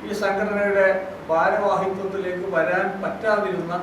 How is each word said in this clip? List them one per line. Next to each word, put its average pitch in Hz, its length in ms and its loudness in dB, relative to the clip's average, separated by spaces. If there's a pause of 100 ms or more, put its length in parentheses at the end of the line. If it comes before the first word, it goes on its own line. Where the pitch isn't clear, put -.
ഈ 208 60 -4 (100)
സംഘടനയുടെ 196 640 2 (440)
ഭാരവാഹിത്വത്തിലേക്ക് 185 1160 0 (100)
വരാൻ 180 300 2 (160)
പറ്റാതിരുന്ന 180 800 0